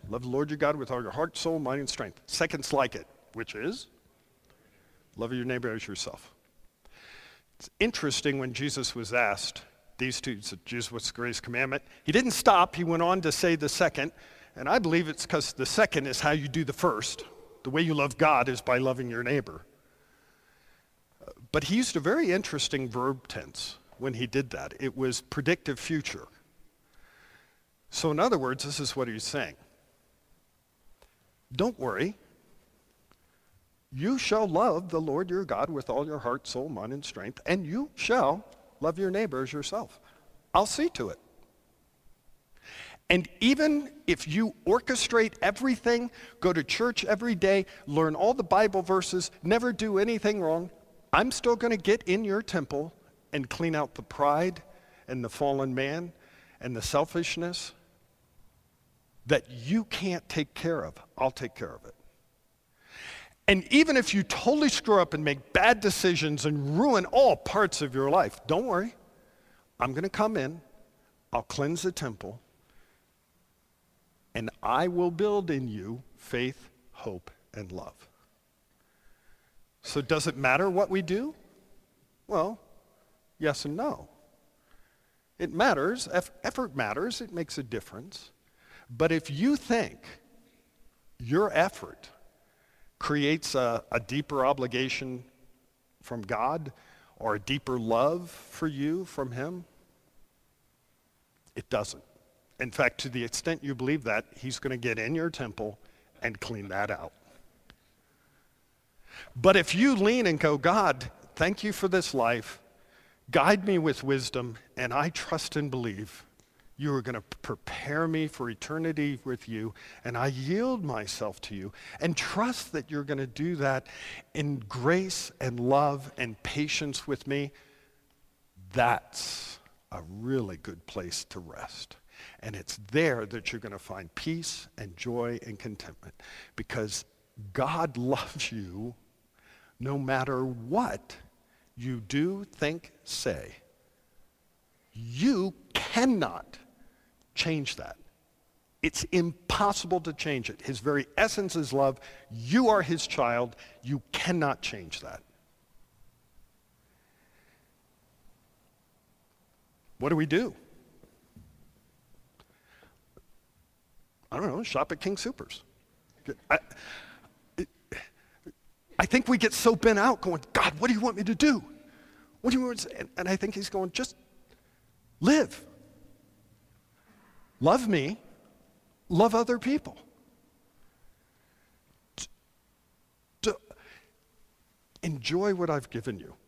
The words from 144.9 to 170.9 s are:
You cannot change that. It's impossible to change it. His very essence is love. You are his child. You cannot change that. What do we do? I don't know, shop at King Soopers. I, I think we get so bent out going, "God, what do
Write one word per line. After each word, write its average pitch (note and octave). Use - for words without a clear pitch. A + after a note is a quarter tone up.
You F3+
cannot G3
change D#3
that. -
It's -
impossible F3+
to D#3+
change C#3
it. -
His B2+
very C#3
essence G3+
is C#3+
love. C3+
You C#3
are G#3
his D#3
child. A#2+
You C3
cannot D#3+
change F2
that. -
What C#3
do E3+
we D#3
do? F3
I -
don't F#3+
know, E3
shop -
at D#3
King G3
Soopers. -
I, D#3
I F#3+
think B3+
we B3
get A3
so A#3
bent G#3+
out A#3
going, E3
"God, D#3
what A#3
do B3